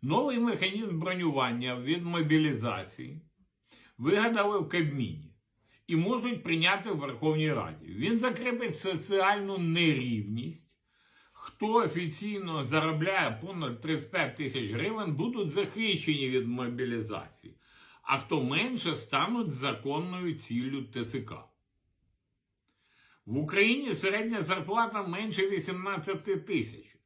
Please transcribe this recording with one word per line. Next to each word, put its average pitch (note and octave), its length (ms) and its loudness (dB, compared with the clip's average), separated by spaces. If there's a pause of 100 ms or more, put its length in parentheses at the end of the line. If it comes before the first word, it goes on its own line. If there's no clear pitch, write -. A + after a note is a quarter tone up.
Новий A#3 360 2
механізм G3 600 0
бронювання C3 800 0
від E3 240 0
мобілізації D3 1160 0 (760)
вигадали G#3 600 4
в E3 100 0
Кабміні C#3+ 680 -2 (520)
і E3 100 0
можуть A3+ 460 2
прийняти F3+ 480 2
в F3+ 60 0
Верховній D#3 560 2
Раді. D#2+ 340 -4
Він C#3 320 0
закріпить A#3+ 600 -2
соціальну G3 800 0
нерівність. C3 1080 0 (640)
Хто - 400 -4
офіційно F3+ 920 0
заробляє D#3 840 2
понад D3+ 340 -4
тридцять D#3 300 -4
п'ять D3+ 260 -2
тисяч B2 340 -4
гривень, F#3 440 -2
будуть G3+ 360 -2
захищені F3+ 800 0
від B2+ 200 2
мобілізації, A#2+ 1040 -4 (480)
а C#3 160 0
хто D#3 240 0
менше, E3+ 520 0
стануть F#3 560 0
законною C#3+ 840 -2
ціллю B2+ 480 -2
Т A#2 220 -6
Ц A#2+ 160 -6
К. - 240 -12 (1800)
В G#2+ 120 -2
Україні G#3 560 2
середня G3+ 480 0
зарплата G3+ 600 0
менше F#3+ 480 0
вісімнадцяти F#3+ 840 -2
тисяч. D3+ 680 -4